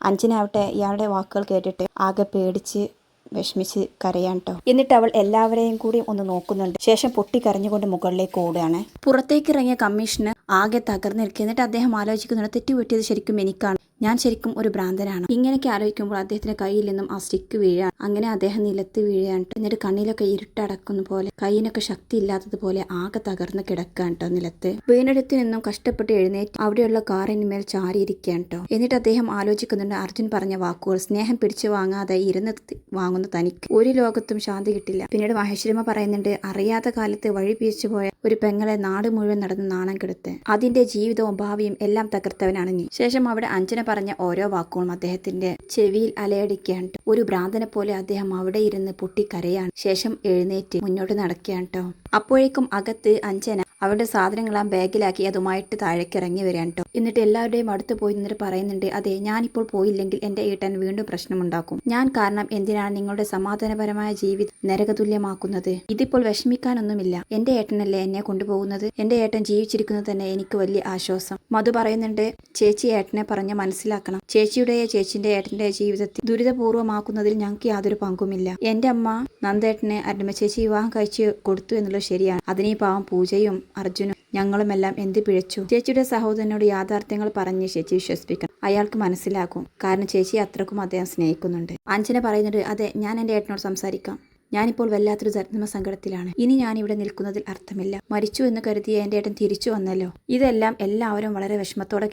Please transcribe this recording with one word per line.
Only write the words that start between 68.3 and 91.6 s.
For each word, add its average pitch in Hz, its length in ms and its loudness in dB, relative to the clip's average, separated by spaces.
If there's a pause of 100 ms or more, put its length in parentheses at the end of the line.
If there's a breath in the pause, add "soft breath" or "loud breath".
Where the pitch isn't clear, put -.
എന്റെ 220 180 4
ഏട്ടൻ 220 280 2
ജീവിച്ചിരിക്കുന്നത് 208 640 0
തന്നെ 196 160 -2
എനിക്ക് 190 320 -2
വലിയ 190 280 2
ആശ്വാസം." 185 500 -4 (160)
മധു 220 240 4
പറയുന്നുണ്ട്, 220 580 0 (200)
"ചേച്ചി 208 320 4
ഏട്ടനെ 214 440 0
പറഞ്ഞ് 196 240 -2
മനസ്സിലാക്കണം. 190 760 -4
ചേച്ചിയുടെയോ 233 560 4
ചേച്ചിന്റെ 208 440 0
ഏട്ടന്റെ 202 420 0
ജീവിതത്തിൽ 202 560 -2
ദുരിതപൂർവ്വമാക്കുന്നതിൽ 226 1080 2
ഞങ്ങൾക്ക് 208 320 -4
യാതൊരു 208 360 0
പങ്കുമില്ല. 185 600 -2
എന്റെ 226 260 2
അമ്മ 233 380 0 (180)
നന്ദേട്ടനെ 208 640 0
അരുമ 202 240 -2
ചേച്ചി 208 300 0
വിവാഹം 220 360 2
കഴിച്ച് 208 360 2 (100)
കൊടുത്തു 190 340 0
എന്നുള്ളത് 196 260 0
ശരിയാണ്. 185 480 0
അതിന് 196 160 0
ഈ 214 100 2
പാവം 196 320 0
പൂജയും 185 580 2 (100)
അർജുനും 196 380 -4 (200)
ഞങ്ങളുമെല്ലാം 196 640 2
എന്ത് 202 260 0
പിഴച്ചു? 190 460 0
ചേച്ചിയുടെ 247 320 4
സഹോദരനോട് 214 640 0
യാഥാർത്ഥ്യങ്ങൾ 208 720 0
പറഞ്ഞ് 185 320 0
ചേച്ചി 170 260 -2
വിശ്വസിപ്പിക്കണം. 175 680 -2
അയാൾക്ക് 208 360 0
മനസ്സിലാകും. 185 680 -2 (180)
കാരണം 190 220 2
ചേച്ചി 190 300 2
അത്രക്കും 202 440 -2
അദ്ദേഹം 185 260 -4
സ്നേഹിക്കുന്നുണ്ട്." 170 640 -2 (160)